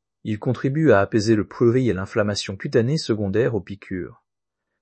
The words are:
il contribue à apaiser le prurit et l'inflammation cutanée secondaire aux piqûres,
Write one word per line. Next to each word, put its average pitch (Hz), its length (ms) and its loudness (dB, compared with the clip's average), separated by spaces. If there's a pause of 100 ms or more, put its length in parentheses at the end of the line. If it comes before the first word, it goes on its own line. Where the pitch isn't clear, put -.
(240)
il 110 160 -4
contribue 139 520 0
à 98 80 6
apaiser 107 360 2
le 101 120 0
prurit 120 420 2
et 90 40 0
l'inflammation 98 640 -4
cutanée 139 400 0
secondaire 107 580 -2
aux 92 60 -4
piqûres, 92 640 -12 (560)